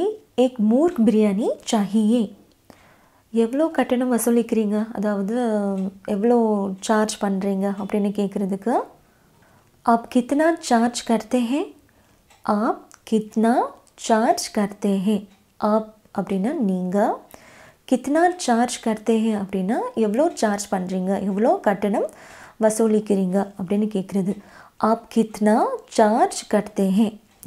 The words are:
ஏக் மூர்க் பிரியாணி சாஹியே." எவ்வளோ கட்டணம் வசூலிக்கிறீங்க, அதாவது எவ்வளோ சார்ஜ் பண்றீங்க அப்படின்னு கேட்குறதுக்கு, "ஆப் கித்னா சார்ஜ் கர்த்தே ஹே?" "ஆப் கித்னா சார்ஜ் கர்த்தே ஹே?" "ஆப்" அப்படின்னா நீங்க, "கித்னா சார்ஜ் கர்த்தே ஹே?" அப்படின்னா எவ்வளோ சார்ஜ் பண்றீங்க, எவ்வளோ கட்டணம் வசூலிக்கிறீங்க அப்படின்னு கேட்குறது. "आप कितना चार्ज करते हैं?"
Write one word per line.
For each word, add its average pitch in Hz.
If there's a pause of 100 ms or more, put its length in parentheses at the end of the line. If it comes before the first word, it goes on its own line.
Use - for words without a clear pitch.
(340)
ஏக் 254
மூர்க் 247
பிரியாணி 214 (240)
சாஹியே." 214 (1080)
எவ்வளோ 233
கட்டணம் 254
வசூலிக்கிறீங்க, 226 (160)
அதாவது 202 (720)
எவ்வளோ 214 (440)
சார்ஜ் 214
பண்றீங்க 196 (120)
அப்படின்னு 208
கேட்குறதுக்கு, 202 (1080)
"ஆப் 233
கித்னா 269 (120)
சார்ஜ் 240
கர்த்தே 226
ஹே?" 285 (680)
"ஆப் 214 (260)
கித்னா 220 (420)
சார்ஜ் 247
கர்த்தே 202
ஹே?" 214 (300)
"ஆப்" 214 (240)
அப்படின்னா 196
நீங்க, 202 (680)
"கித்னா 269 (140)
சார்ஜ் 240
கர்த்தே 220
ஹே?" 220
அப்படின்னா 196 (160)
எவ்வளோ 226
சார்ஜ் 208
பண்றீங்க, 185
எவ்வளோ 208 (100)
கட்டணம் 208 (520)
வசூலிக்கிறீங்க 214 (180)
அப்படின்னு 202
கேட்குறது. 190 (440)
"आप 220
कितना 220 (360)
चार्ज 254 (100)
करते 202
हैं?" 208 (340)